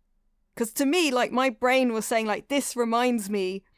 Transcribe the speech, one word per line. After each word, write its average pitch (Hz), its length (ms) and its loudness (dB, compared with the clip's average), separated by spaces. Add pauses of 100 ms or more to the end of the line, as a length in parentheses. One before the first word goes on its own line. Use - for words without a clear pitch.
(560)
'Cause 233 180 -4
to 285 120 0
me, 311 240 2
like, 247 220 0
my 262 180 0
brain 247 440 2
was 220 120 -4
saying, 226 200 0
like, 208 240 -4
"This 277 260 -2
reminds 233 540 0
me 190 340 -4 (140)